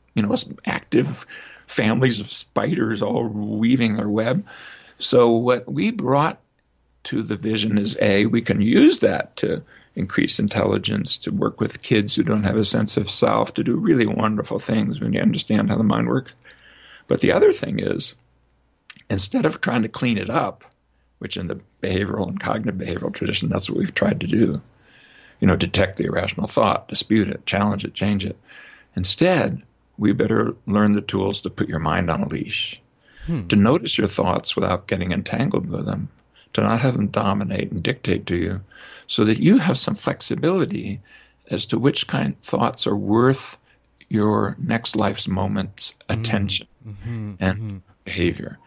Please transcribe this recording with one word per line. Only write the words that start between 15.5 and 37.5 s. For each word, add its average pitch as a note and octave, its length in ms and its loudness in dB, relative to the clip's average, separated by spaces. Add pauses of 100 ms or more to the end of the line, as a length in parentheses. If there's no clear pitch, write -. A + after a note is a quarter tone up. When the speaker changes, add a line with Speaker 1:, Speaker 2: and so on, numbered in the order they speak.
Speaker 1:
how - 80 0
the A2 60 2
mind A2 240 2
works. C3 260 -2 (760)
But - 120 2
the - 140 2
other G#4 180 6
thing - 280 -2
is, - 360 -4 (920)
instead A2+ 360 0
of D#3 140 0
trying A#2+ 220 0
to A2 80 0
clean A#2+ 280 0
it G2 120 -4
up, A#2+ 340 -2 (560)
which - 180 -8
in F#2 100 -6
the F#2+ 120 -6 (240)
behavioral G2 440 -2
and F#2+ 120 -6
cognitive G#2+ 400 -2
behavioral - 340 -4
tradition, - 360 -2
that's - 200 0
what - 80 -2
we've - 160 0
tried - 280 2
to - 60 -4
do, - 340 2 (800)
you - 80 4
know, F#2 80 6
detect - 420 0
the - 80 0
irrational - 420 -2
thought, - 400 2
dispute G#2+ 400 0
it, - 180 -8
challenge G2+ 400 0
it, - 80 -8
change G2 320 0
it. G2+ 120 -8 (580)
Instead, D#3 640 2 (360)
we G#2 160 2
better A2 420 0 (100)
learn G#2 280 4
the G#2 80 2
tools G2 400 -2
to F#2+ 80 -6
put - 200 -4
your D#2+ 100 -4
mind E2 300 0
on D#2 120 0
a - 60 -2
leash, - 540 -6 (460)
Speaker 2:
Hmm. D3 200 -2
Speaker 1:
to F#2+ 80 2
notice A#2 420 4
your G#2 100 2
thoughts - 480 0
without F2+ 320 -2
getting F2+ 240 -2
entangled - 580 -2
with - 160 -4
them, - 240 -4 (440)
to G#2 80 0
not A2 200 2
have C3 140 2
them G2+ 120 0
dominate G2+ 640 -2